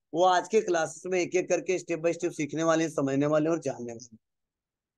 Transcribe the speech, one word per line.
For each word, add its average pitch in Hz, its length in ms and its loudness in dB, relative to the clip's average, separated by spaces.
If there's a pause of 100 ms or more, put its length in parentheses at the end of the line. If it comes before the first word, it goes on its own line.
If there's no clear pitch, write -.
(140)
वो 165 120 4
आज 180 220 4
के 220 140 4
क्लासेस 165 440 -2
में 185 140 0
एक 170 160 -2
एक 180 140 0
करके 175 300 0
step 165 220 -4
by 170 120 2
step 170 200 -4
सीखने 156 320 -4
वाले 165 180 4
हैं, 156 80 -2
समझने 139 360 0
वाले 151 180 2
हैं 165 60 0
और 170 100 -2
जानने 120 240 -8
वाले 117 200 -12
हैं। - 120 -20 (800)